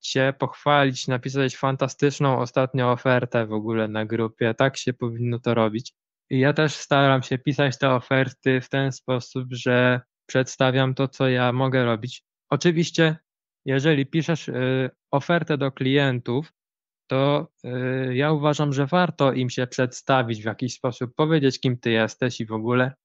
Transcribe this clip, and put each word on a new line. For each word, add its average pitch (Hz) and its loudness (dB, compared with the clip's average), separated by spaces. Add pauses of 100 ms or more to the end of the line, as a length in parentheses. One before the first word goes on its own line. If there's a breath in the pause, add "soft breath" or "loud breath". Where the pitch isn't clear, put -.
cię 135 0
pochwalić, 139 0
napisałeś 131 -2
fantastyczną 135 0
ostatnio 127 0
ofertę 120 0
w 107 -8
ogóle 110 -2
na 107 -4
grupie. 113 -2
Tak 131 0
się - -4
powinno 120 -4
to 120 0
robić. 110 -2 (360)
I 135 0
ja 135 4
też 151 0
staram 139 2
się 131 -4
pisać 139 0
te 135 2
oferty 127 0
w - -10
ten 135 -2
sposób, 127 -6
że 123 2 (260)
przedstawiam 131 0
to, 135 0
co 135 -2
ja 123 2
mogę 131 2
robić. 117 -4 (260)
Oczywiście, 160 2 (480)
jeżeli 135 2
piszesz, 160 -2
y, 127 -2 (200)
ofertę 156 0
do 135 -2
klientów, 135 0 (580)
to, 143 0 (600)
y, 123 -4
ja 147 0
uważam, 147 0
że 139 0
warto 160 2
im 123 -2
się 127 -4
przedstawić 123 -2
w 107 -10
jakiś 120 -6
sposób, 123 -6
powiedzieć, 151 2
kim 123 -2
ty 123 -4
jesteś 113 0
i 117 -8
w 110 -12
ogóle. 123 0 (120)